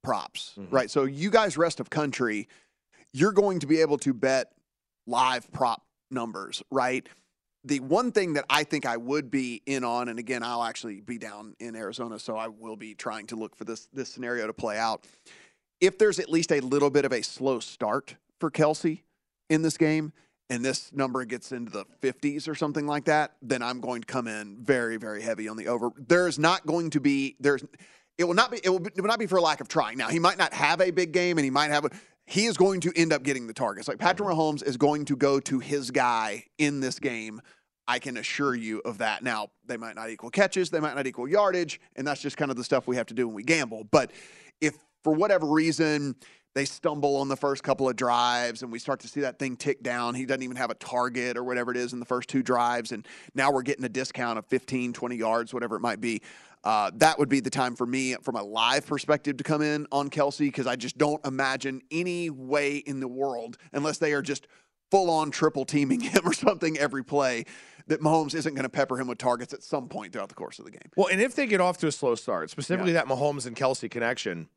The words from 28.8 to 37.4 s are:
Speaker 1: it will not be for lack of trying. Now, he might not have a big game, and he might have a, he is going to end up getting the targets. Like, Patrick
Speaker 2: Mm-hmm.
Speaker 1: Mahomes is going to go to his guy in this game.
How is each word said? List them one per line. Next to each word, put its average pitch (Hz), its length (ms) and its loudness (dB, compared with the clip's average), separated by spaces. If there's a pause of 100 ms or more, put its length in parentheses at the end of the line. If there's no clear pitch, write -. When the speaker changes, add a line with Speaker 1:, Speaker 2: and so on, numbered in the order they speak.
Speaker 1:
it 190 60 -2
will 190 60 0
not 226 120 2
be 220 60 0
for 185 140 4
lack 156 220 2
of 127 80 -10
trying. 123 280 4
Now, 117 120 0
he 165 100 2
might 175 180 8
not 180 160 4
have 160 280 4
a 185 100 6
big 170 220 2
game, 175 240 4
and 147 80 4
he 135 40 2
might 143 220 4
have 147 140 2
a, 143 40 2 (360)
he 202 200 2
is 226 120 2
going 185 240 4
to 170 140 0
end 165 180 4
up 135 100 0
getting 131 240 -2
the 110 60 -10
targets. 101 340 -4
Like, 131 100 -4
Patrick 196 320 2
Speaker 2:
Mm-hmm. 160 100 2
Speaker 1:
Mahomes 151 240 0
is 131 140 -2
going 147 280 2
to 143 100 0
go 139 240 2
to 135 200 -2
his 139 320 -4
guy 117 520 0 (140)
in 143 240 0
this 127 180 -4
game. 110 420 -6 (460)